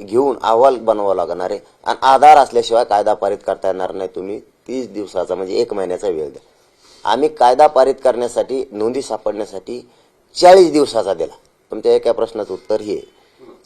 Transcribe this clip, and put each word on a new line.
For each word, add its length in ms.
घेऊन 420
अहवाल 340
बनवावा 380
लागणार 360
आहे 100
आणि 180
आधार 340
असल्याशिवाय 480
कायदा 300
पारित 320
करता 220
येणार 240
नाही. 220
तुम्ही 260
तीस 500
दिवसाचा 440
म्हणजे 200
एक 200
महिन्याचा 340
वेळ 220
द्या. 120
आम्ही 180
कायदा 380
पारित 280
करण्यासाठी, 680
नोंदी 300
सापडण्यासाठी 840
चाळीस 320
दिवसाचा 420
दिला. 220
तुमच्या 220
एका 200
प्रश्नाचं 420
उत्तर 260
हे, 380